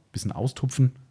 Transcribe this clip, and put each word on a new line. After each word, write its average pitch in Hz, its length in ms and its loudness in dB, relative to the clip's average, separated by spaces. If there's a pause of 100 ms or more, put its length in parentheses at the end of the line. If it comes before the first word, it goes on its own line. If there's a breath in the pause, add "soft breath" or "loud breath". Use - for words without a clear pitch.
(120)
bisschen - 200 -6
austupfen, 131 600 0 (180)